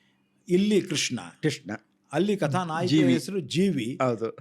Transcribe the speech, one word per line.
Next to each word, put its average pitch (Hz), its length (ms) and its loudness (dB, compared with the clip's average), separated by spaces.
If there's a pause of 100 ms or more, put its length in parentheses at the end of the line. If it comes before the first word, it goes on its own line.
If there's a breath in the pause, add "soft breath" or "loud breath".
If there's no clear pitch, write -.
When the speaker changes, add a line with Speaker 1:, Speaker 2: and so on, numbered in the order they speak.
(500 soft breath)
Speaker 1:
ಇಲ್ಲಿ 196 320 4
ಕೃಷ್ಣ. 127 380 -4 (240)
Speaker 2:
ಕೃಷ್ಣ. 143 280 -2 (420)
Speaker 1:
ಅಲ್ಲಿ 196 240 0
ಕಥಾನಾಯಕಿಯ 160 600 0
Speaker 2:
ಜೀವಿ. 262 160 6
Speaker 1:
ಹೆಸರು 190 260 -2
ಜೀವಿ. 135 600 -2
Speaker 2:
ಹೌದು. 113 400 -2